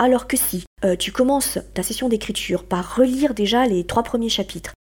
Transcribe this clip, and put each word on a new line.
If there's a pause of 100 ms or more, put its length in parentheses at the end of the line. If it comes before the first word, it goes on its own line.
Alors
que
si, (200)
euh,
tu
commences (160)
ta
session
d'écriture
par
relire
déjà
les
trois
premiers
chapitres, (120)